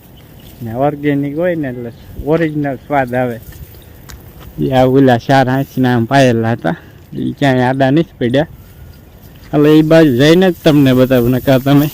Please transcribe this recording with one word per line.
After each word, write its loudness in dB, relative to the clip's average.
ને -10
ઓર્ગેનિક -4
હોય -2
ને -6
એટલે -12
ઓરિજિનલ -4
સ્વાદ -4
આવે. -4
એ -4
આ 4
ઓલા 4
ચાર 2
હાંસના -2
આમ 0
પાયેલા 2
હતા, -6
એ -8
ક્યાંય 0
આડા 0
નથી -2
પડ્યા. -2
એટલે 2
એ 4
બાજુ 4
જઈને 4
જ -6
તમને 4
બતાવું, 2
નકર 0
તમે 0